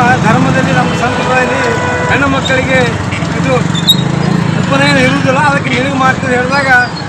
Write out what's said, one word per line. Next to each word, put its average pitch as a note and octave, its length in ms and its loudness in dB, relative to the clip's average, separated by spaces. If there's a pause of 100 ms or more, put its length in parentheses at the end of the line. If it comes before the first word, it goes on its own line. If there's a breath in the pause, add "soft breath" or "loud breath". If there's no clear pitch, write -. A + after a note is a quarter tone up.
(240)
ಧರ್ಮದಲ್ಲಿ, B3+ 480 2
ನಮ್ಮ B3 220 0
ಸಂಪ್ರದಾಯದಲ್ಲಿ B3+ 720 -2 (420)
ಹೆಣ್ಣು C4+ 180 2
ಮಕ್ಕಳಿಗೆ C4 520 0 (580)
ಇದು - 160 0 (1040)
ಉಪನಯನ C#4 360 0
ಇರುವುದಿಲ್ಲ, C4+ 420 2
ಅದಕ್ಕೆ C#4 320 0
ನಿನಗೆ C4 280 -2
ಮಾಡ್ತೀವಿ" C4 360 0
ಹೇಳಿದಾಗ, C4+ 340 0 (400)